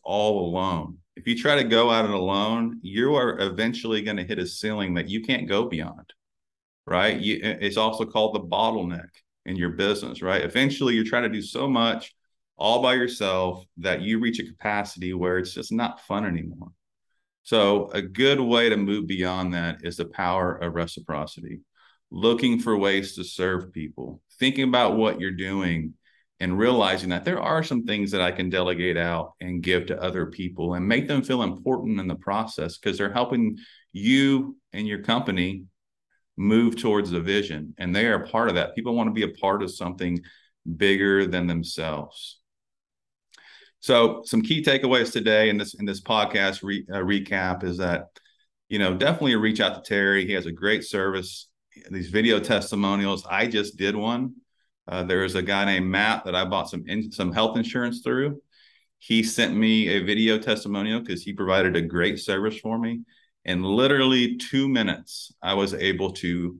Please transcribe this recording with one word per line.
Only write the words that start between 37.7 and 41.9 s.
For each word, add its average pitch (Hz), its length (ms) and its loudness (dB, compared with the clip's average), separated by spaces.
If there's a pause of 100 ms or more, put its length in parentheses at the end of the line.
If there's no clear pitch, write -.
and 90 180 -2
they 110 100 2
are 107 160 2
a - 60 -12
part 113 220 0
of 87 60 0
that. - 180 0
People 117 200 -4
wanna 113 180 0
be 107 100 -2
a 98 60 0
part 101 340 -2
of 92 80 -4
something 90 500 -4 (560)
bigger 98 500 4
than 87 200 0
themselves. 80 960 -6 (1400)